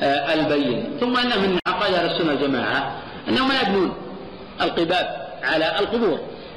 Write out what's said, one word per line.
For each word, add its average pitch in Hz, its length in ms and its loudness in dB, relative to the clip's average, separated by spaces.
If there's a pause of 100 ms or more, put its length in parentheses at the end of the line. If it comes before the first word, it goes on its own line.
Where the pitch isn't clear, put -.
آه، 143 320 2
البين. 143 640 2
ثم 247 180 2
إنه 247 220 2
من 190 280 2
عقائد 190 260 2
أهل 170 180 2
السنة 170 180 0
والجماعة 131 680 0 (340)
أنهم 262 220 2
لا 262 100 2
يبنون 196 320 2 (680)
القباب 170 640 0 (160)
على 160 360 0
القبور، 202 400 2 (380)